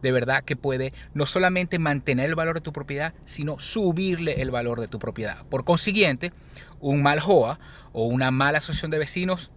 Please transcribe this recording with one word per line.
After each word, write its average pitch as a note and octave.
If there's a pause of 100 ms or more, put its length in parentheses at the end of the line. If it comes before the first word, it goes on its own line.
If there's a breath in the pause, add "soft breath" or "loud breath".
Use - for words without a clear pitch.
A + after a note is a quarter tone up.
de C3
verdad C3
que D3+
puede C3 (200 loud breath)
no C#3+
solamente F3+
mantener C#3
el D#3+
valor D#3+
de E3
tu D#3+
propiedad, C#3+ (100)
sino D3
subirle E3+
el C3
valor A#2+
de A2
tu G#2+
propiedad. G#2+
Por C3
consiguiente, F3 (460 loud breath)
un C#3
mal D3
hoa D3+ (340 loud breath)
o A2+
una B2+
mala C#3
asociación D#3
de D#3
vecinos F3+